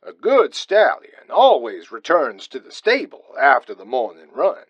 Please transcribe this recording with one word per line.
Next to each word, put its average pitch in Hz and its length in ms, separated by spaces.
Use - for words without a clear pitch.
A 180 100
good 240 420
stallion - 720
always 143 640
returns 113 580
to - 100
the - 120
stable - 680
after 123 380
the 95 100
morning 101 460
run. 165 380